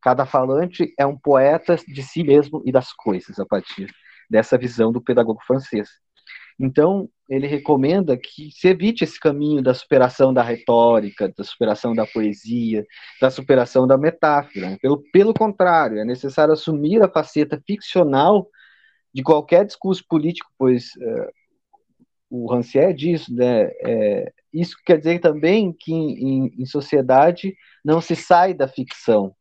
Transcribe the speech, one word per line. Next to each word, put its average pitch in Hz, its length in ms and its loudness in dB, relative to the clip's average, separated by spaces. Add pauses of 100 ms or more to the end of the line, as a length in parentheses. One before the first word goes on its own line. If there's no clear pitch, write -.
Cada 127 240 0
falante 143 720 -2
é 139 80 0
um 139 120 -4
poeta 147 580 2
de 139 260 -12
si 139 220 -8
mesmo 143 420 2
e 131 60 -4
das 156 220 0
coisas", - 460 -8
a 190 60 -6
partir - 480 -8 (340)
dessa 110 300 0
visão 120 340 -2
do 117 100 -4
pedagogo 117 440 -2
francês. 123 420 -4 (720)
Então, 151 520 0 (180)
ele 135 200 -6
recomenda 147 680 0
que 151 360 -18
se - 180 0
evite 190 340 0
esse - 160 -10
caminho 147 420 -2
da 127 120 2
superação 131 600 2
da 127 80 2
retórica, 117 960 0
da 101 80 -12
superação 113 500 -4
da 113 120 -2
poesia, 113 800 -4 (340)
da 131 100 2
superação 131 560 2
da 135 120 6
metáfora. 143 840 -2
Pelo, 143 300 -2
pelo 202 220 4
contrário, 175 680 0
é 107 60 -4
necessário 139 480 -2
assumir 156 500 0
a 190 60 2
faceta 147 580 -4
ficcional 185 800 0 (680)
de 131 80 -8
qualquer 151 440 2
discurso - 420 -6
político, 165 500 -4
pois, 127 420 0
é, 120 300 -8 (1000)
o 120 200 -10
Rancière 123 440 0
diz, 156 340 -4
né, 123 440 0 (140)
é, 107 460 -2 (220)
isso 170 320 -6
quer 170 120 4
dizer 165 220 -2
também 170 540 0
que 160 200 -10
em, 135 520 -4
em, 131 140 -8
em 131 60 -6
sociedade 143 880 0 (280)
não 156 160 2
se 165 160 -4
sai 156 380 2
da 139 140 -2
ficção. 107 720 -2